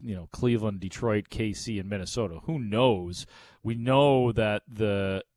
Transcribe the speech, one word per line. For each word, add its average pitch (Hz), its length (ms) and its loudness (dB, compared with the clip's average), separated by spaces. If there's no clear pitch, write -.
you 113 140 -8
know, 85 160 -10
Cleveland, 110 500 0
Detroit, 104 480 -2
K 110 240 -4
C, 107 260 -6
and 95 100 -8
Minnesota. 95 540 -4
Who 160 160 -4
knows? 104 680 0
We 113 120 -4
know 131 580 4
that 107 340 0
the, 101 560 0